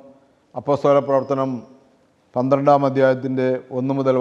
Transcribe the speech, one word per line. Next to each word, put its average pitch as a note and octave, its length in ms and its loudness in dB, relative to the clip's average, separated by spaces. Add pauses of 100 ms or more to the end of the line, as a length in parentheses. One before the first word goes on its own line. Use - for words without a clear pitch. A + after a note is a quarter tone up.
(580)
അപ്പോസ്തല C#3+ 480 2
പ്രവർത്തനം C3+ 440 -2 (840)
പന്ത്രണ്ടാം C#3 540 2
അധ്യായത്തിൻ്റെ C3 600 0 (300)
ഒന്ന് C3+ 200 -4
മുതൽ C3 220 2